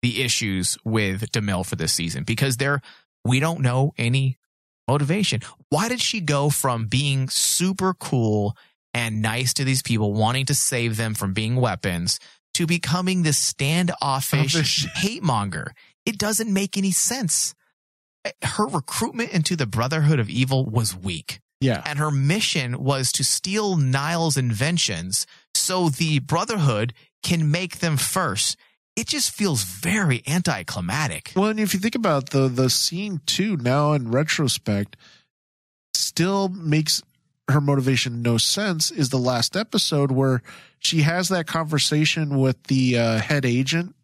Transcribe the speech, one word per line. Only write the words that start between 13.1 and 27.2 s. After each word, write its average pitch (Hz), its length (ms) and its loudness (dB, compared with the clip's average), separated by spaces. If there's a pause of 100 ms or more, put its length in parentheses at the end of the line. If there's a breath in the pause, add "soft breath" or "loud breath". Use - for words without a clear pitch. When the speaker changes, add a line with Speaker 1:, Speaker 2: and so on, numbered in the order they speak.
Speaker 1:
this 151 160 2
standoffish 143 1160 0
Speaker 2:
Offish. 151 400 0
Speaker 1:
hate 214 280 -2
monger? 104 500 -2 (320 soft breath)
It 220 140 -2
doesn't 214 340 0
make 190 240 0
any 190 160 0
sense. - 600 -2 (880)
Her - 240 0
recruitment 226 680 -4
into 175 240 2
the 139 100 0
Brotherhood 147 540 2
of 104 80 -2
Evil 131 380 0
was 110 280 0
weak. 90 460 -8 (220)
Speaker 2:
Yeah. 123 240 0
Speaker 1:
And 147 120 -4
her 151 120 0
mission 135 720 0
was 131 300 0
to 139 120 -2
steal 196 520 0
Niles' 147 600 2
inventions 117 920 -2 (280 loud breath)
so 185 340 2
the 151 300 0
Brotherhood 143 760 0 (300 soft breath)